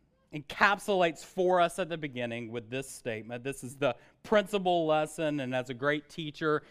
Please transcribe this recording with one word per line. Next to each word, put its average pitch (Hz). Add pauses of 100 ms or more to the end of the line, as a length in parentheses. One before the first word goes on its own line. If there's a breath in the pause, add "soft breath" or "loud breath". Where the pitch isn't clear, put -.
(320)
encapsulates 185
for 180
us 170
at 175
the 165
beginning 120
with 113
this 135
statement. 117
This 135
is 131
the 135 (280 soft breath)
principal 185
lesson, 156
and 127
as 127
a 135
great 143
teacher, 151